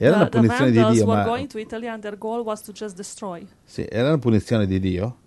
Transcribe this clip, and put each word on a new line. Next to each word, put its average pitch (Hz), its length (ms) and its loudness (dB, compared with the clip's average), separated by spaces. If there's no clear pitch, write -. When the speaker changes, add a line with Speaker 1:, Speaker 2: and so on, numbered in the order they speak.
Speaker 1:
Era 123 100 6
Speaker 2:
The, 196 60 4
Speaker 1:
una 202 120 4
Speaker 2:
the - 80 -2
Speaker 1:
punizione 120 340 4
di 113 60 4
Speaker 2:
vandals 117 200 6
Speaker 1:
Dio, 107 80 4
Speaker 2:
were 101 140 2
Speaker 1:
ma 101 60 0
Speaker 2:
going 247 220 -2
to - 120 -14
Italy 226 280 -10
and 220 140 -10
their 208 160 -10
goal 220 260 -6
was 214 180 -8
to 214 100 -18
just 196 240 -12
destroy. 190 500 -12
Speaker 1:
Sì, - 240 -10
era 120 200 -2
una 160 80 2
punizione 113 480 0
di 95 140 0
Dio. 95 480 -4